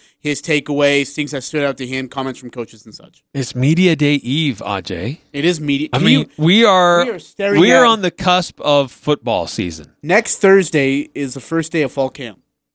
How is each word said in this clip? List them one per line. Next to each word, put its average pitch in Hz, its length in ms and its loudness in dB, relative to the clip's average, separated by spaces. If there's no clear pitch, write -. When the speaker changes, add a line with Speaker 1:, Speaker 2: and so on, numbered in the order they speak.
Speaker 1:
his 147 220 -6
takeaways, 143 720 0
things 147 160 -6
that 139 140 -8
stood 147 200 -4
out 139 140 -4
to 135 80 -8
him, 131 240 -8
comments 131 300 -8
from 123 100 -16
coaches 117 360 -14
and 107 100 -20
such. - 280 -20
Speaker 2:
It's 135 200 -6
Media 160 400 4
Day 143 200 2
Eve, 139 500 -2
Ajay. 98 540 -6
Speaker 1:
It 143 140 -4
is 165 160 0
media. 143 320 -2
Speaker 2:
I 135 40 2
Speaker 1:
Can 139 100 2
Speaker 2:
mean, 254 140 6
Speaker 1:
you, - 80 -10
Speaker 2:
we 196 220 6
are, 175 400 4
Speaker 1:
we 247 60 -4
are 185 80 -10
staring 202 420 0
Speaker 2:
we 220 100 6
are 254 140 6
Speaker 1:
at 233 60 6
Speaker 2:
on 220 100 -2
the 180 80 -2
cusp 180 520 -2
of 143 300 2
football 117 540 -2
season. 82 560 -8
Speaker 1:
Next 190 360 -2
Thursday 151 760 2
is 139 220 -8
the 135 40 -10
first 165 320 -6
day 160 120 -2
of 131 80 -4
fall 135 180 -2
camp. 117 320 -14